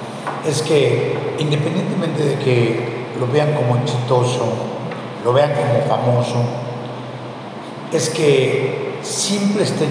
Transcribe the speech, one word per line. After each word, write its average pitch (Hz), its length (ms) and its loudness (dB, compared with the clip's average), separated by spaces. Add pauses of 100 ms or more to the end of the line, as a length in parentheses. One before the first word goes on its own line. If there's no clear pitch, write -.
(460)
es 147 160 0
que, 123 540 2 (240)
independientemente 156 800 0
de 139 180 0
que 120 400 2 (380)
lo 127 100 -2
vean 147 260 2
como 123 240 2
exitoso, 123 640 0 (800)
lo 120 80 2
vean 143 220 4
como 123 340 2
famoso, 120 560 2 (1500)
es 156 160 2
que - 960 2
siempre 202 600 0
esté 147 280 0